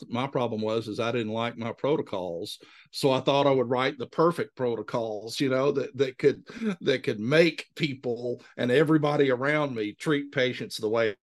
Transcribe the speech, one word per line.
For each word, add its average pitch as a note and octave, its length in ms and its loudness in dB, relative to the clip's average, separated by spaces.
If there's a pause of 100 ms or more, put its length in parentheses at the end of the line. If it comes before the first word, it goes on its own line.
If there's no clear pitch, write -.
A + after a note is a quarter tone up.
my A#2+ 160 -4
problem A#2+ 380 -2
was, A2 240 -2
is G#2 120 -6
I A#2 120 -2
didn't A2+ 200 -2
like A2+ 240 -4
my A2+ 160 -6
protocols. F#2 880 -4 (320)
So - 220 0
I B2+ 80 2
thought C#3 260 2
I C#3+ 60 4
would B2+ 180 2
write C3 300 0
the A#2 80 -8
perfect E3 480 0
protocols, A2+ 840 -4
you C#3 100 2
know, C3 240 2
that, C3 220 -4
that B2+ 220 -2
could, C3 240 2 (400)
that C3 220 0
could A#2 160 -2
make D#3 560 4
people B2 640 -4 (160)
and B2 140 0
everybody D3 580 4
around C#3+ 460 0
me G#2+ 180 -4
treat C#3+ 380 -2
patients B2 460 -2
the G#2+ 120 -2
way A2+ 340 2